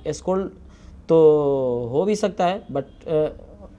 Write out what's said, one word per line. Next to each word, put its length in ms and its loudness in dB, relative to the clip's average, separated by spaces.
स्कॉल्ड 420 -4
तो 100 4
हो 120 0
भी 120 0
सकता 300 -2
है, 220 -4
but, 400 -10
अ, 200 0